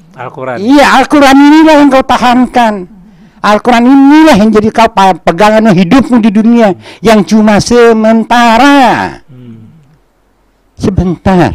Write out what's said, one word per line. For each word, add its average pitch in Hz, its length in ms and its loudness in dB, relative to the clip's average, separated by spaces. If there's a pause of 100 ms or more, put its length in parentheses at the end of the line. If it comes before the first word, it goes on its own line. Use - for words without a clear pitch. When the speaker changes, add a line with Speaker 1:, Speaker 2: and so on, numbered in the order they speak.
(140)
Speaker 1:
Al-Quran. 131 420 -12
Speaker 2:
Iya, 254 300 0 (120)
Al-Quran 269 380 2
inilah 302 420 4
yang 285 120 2
kau 262 140 0
tahankan. 240 720 -2 (640)
Al-Quran 226 480 -2
inilah 277 500 4
yang 208 140 0
jadi 214 200 0
kau - 180 -2
pa-, 190 280 0
pegangan 208 520 -2
hidupmu 208 520 0
di 214 100 0
dunia 220 380 0 (320)
yang 220 220 0
cuma 214 380 0
sementara. 226 1600 0
Speaker 1:
Hmm. 120 440 -20 (1080)
Speaker 2:
Sebentar, 180 800 -4